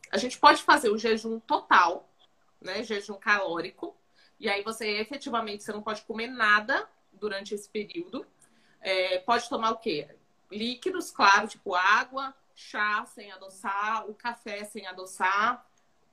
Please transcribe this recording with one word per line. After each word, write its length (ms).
a 60
gente 200
pode 240
fazer 280
o 80
jejum 420
total, 680
né, 220
jejum 320
calórico, 800
e 100
aí 140
você 240
efetivamente, 680
você 80
não 100
pode 200
comer 260
nada 600
durante 420
esse 140
período. 560
É... 380
pode 280
tomar 240
o 60
quê? 320
Líquidos, 600
claro, 360
tipo 280
água, 580
chá 500
sem 260
adoçar, 800
o 60
café 500
sem 220
adoçar, 760